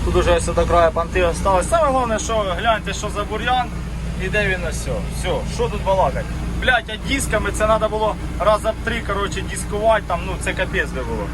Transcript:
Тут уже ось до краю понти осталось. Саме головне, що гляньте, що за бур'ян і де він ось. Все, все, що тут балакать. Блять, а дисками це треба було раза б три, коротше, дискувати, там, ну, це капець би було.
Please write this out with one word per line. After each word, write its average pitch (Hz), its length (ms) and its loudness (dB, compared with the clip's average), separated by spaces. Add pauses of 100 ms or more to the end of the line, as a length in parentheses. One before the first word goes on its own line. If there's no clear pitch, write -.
Тут - 120 2
уже 170 200 4
ось 165 100 0
до 170 200 2
краю 165 260 6
понти 170 300 0
осталось. 180 460 2
Саме 330 180 4
головне, 247 320 2
що 226 160 -2 (240)
гляньте, 202 360 0
що - 140 -6
за 202 160 -4
бур'ян 233 420 0 (580)
і 190 40 -2
де 202 200 2
він 185 200 -2
ось. - 80 -4
Все, - 160 -4 (260)
все, - 360 -2
що 226 140 0
тут 208 160 -4
балакать. 180 400 2 (360)
Блять, 240 280 4
а 214 200 -6
дисками 214 440 0
це 214 140 0
треба 220 220 4
було 214 280 0 (240)
раза 214 320 2
б - 20 -4 (100)
три, 226 220 -2
коротше, 196 440 -2
дискувати, 208 560 2
там, 175 200 -2
ну, 190 140 -4
це 185 140 -2
капець 180 360 -2
би 131 120 -4
було. 117 320 -4